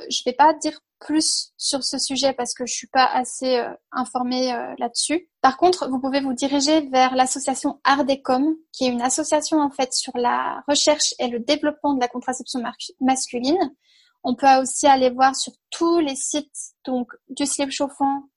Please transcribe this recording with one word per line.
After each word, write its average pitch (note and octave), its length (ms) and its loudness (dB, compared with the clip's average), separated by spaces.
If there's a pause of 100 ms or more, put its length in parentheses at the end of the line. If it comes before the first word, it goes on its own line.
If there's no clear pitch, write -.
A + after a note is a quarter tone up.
(100)
je - 140 -4
vais B3 100 -2
pas D4+ 200 6
dire D4+ 260 -6 (180)
plus - 580 -2
sur - 280 -4
ce - 140 -4
sujet C4 340 0
parce A#3+ 220 -6
que B3+ 120 -8
je - 80 -6
suis - 140 -10
pas C4 160 4
assez, B3+ 540 0
euh, A#3 140 -4 (200)
informée, B3+ 600 -2
euh, A#3+ 260 -8
là-dessus. B3+ 520 -4 (100)
Par C4 160 4
contre, F4+ 320 2
vous C4 120 -4
pouvez C4+ 200 0
vous C4+ 140 -2
diriger C#4+ 540 2
vers B3+ 260 2
l'association C4 680 0
Ardecom, C4+ 720 2 (160)
qui - 120 -4
est B3+ 40 2
une A#3+ 140 -2
association D4+ 580 0
en C#4+ 100 2
fait C4 240 -4
sur - 220 -4
la B3 520 -2
recherche D4+ 500 2
et B3+ 100 -2
le A#3+ 100 -4
développement D4 560 -2
de B3+ 60 0
la B3 80 0
contraception B3+ 520 -8
mar-, B3 140 -8 (260)
masculine. C4 760 0 (500)
On B3+ 100 0
peut C4 260 6
aussi C4 260 -2
aller C4 240 6
voir C4 260 2
sur - 160 -8 (180)
tous E4+ 300 2
les C#4 160 -2
sites, - 580 -8 (100)
donc B3+ 240 -4 (200)
du C#4+ 180 -4
slip C#4 240 -4
chauffant, C#4 540 -2 (120)